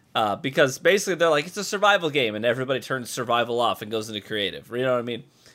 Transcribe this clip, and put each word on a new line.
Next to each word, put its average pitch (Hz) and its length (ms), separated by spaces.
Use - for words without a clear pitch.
Uh, 107 220
because 139 420
basically 190 360
they're 165 160
like, 147 160
"It's 185 100
a 202 80
survival 196 460
game," 127 240
and 107 100
everybody 123 360
turns 123 280
survival 120 520
off 110 200
and 107 100
goes 110 200
into 104 100
creative. 92 500
You 120 120
know 131 100
what 123 60
I 120 40
mean? 120 220